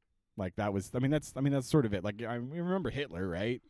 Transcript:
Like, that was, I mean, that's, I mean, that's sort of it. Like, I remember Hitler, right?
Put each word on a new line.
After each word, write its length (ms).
Like, 200
that 160
was, 200
I 60
mean, 120
that's, 240
I 60
mean, 120
that's 140
sort 180
of 80
it. 100
Like, 180
I 140
remember 560
Hitler, 360
right? 420